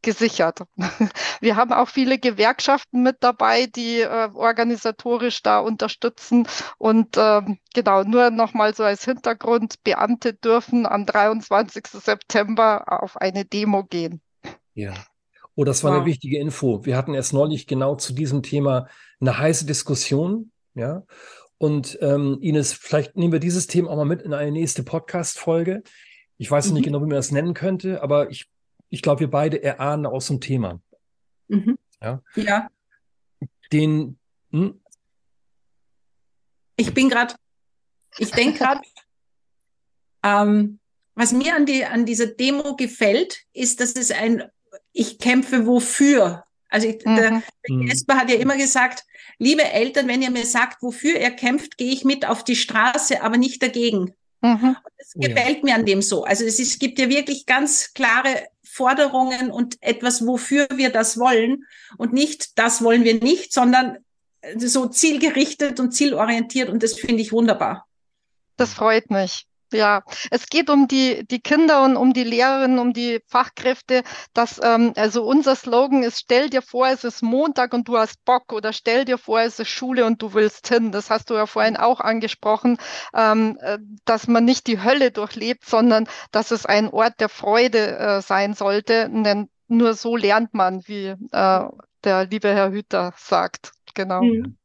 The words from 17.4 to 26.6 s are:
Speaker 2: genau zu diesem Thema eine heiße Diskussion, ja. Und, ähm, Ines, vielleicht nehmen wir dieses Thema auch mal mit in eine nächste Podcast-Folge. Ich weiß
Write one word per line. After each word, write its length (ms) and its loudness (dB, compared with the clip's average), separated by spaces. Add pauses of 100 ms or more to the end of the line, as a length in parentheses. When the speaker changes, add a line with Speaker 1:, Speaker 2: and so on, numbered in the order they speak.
Speaker 2:
genau 300 -2
zu 180 -8
diesem 280 -4
Thema 440 -2 (340)
eine 160 0
heiße 300 0
Diskussion, 840 -4 (220)
ja. 280 -8 (560)
Und, 420 -2
ähm, 400 0
Ines, 320 0
vielleicht 440 -4
nehmen 160 0
wir 80 0
dieses 260 -2
Thema 240 -2
auch 60 -6
mal 100 0
mit 160 -4
in 100 -8
eine 200 -4
nächste 300 -4
Podcast-Folge. 1000 -4 (560)
Ich 120 -8
weiß 200 2